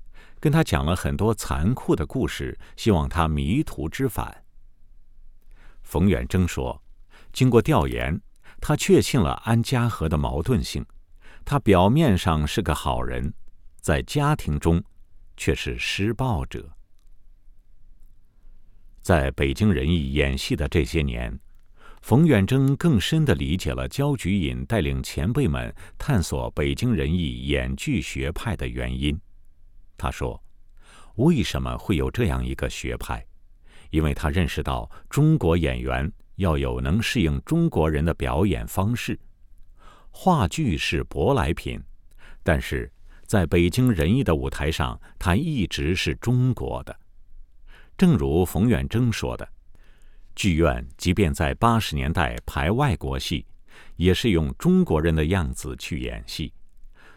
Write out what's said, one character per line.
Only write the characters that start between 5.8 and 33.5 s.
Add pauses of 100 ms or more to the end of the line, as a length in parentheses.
冯
远
征
说， (520)
经
过
调
研， (380)
他
确
信
了 (120)
安
家
和
的
矛
盾
性， (580)
他
表
面
上
是
个
好
人， (460)
在
家
庭
中 (540)
却
是
施
暴
者。 (2250)
在
北
京
人
艺
演
戏
的
这
些
年， (640)
冯
远
征
更
深
地
理
解
了
焦
菊
隐
带
领
前
辈
们 (240)
探
索
北
京
人
艺
演
剧
学
派
的
原
因。 (800)
他
说： (760)
“为
什
么
会
有
这
样
一
个
学
派？” (640)